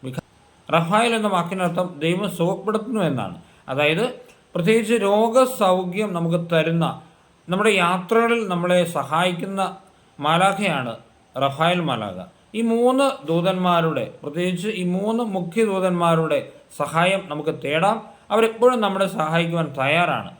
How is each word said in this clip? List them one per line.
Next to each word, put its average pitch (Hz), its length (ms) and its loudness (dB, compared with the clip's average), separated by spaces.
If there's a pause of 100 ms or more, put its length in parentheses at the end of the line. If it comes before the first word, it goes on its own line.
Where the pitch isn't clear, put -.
മിഖ-, 131 200 -10 (520)
റഫായേൽ 208 420 2
എന്ന 214 160 0
വാക്കിനർത്ഥം 175 520 -2 (180)
ദൈവം 185 220 0 (120)
സുഖപ്പെടുത്തുന്നു 208 720 -2
എന്നാണ്. 101 260 -6 (360)
അതായത് 151 320 0 (500)
പ്രത്യേകിച്ച് 220 420 2 (100)
രോഗസൗഖ്യം 208 1080 2
നമുക്ക് 170 240 0 (120)
തരുന്ന, 165 340 2 (640)
നമ്മുടെ 208 220 2 (120)
യാത്രകളിൽ 226 580 2 (100)
നമ്മളെ 180 280 2 (160)
സഹായിക്കുന്ന 180 680 -2 (640)
മാലാഖയാണ് 165 680 2 (520)
റഫായേൽ 160 440 2
മാലാഖ. 104 300 -4 (400)
ഈ - 20 -2 (120)
മൂന്ന് 254 340 2 (240)
ദൂതന്മാരുടെ, 170 760 2 (180)
പ്രത്യേകിച്ച് 175 460 -4 (120)
ഈ 180 40 -2 (120)
മൂന്ന് 220 260 -2 (140)
മുഖ്യ 180 340 0
ദൂതന്മാരുടെ 170 720 2 (400)
സഹായം 170 420 0 (100)
നമുക്ക് 151 220 -4 (100)
തേടാം. 165 340 0 (340)
അവരെപ്പോഴും 226 520 2
നമ്മളെ 196 240 0 (100)
സഹായിക്കുവാൻ 165 480 0 (140)
തയ്യാറാണ്. 139 600 0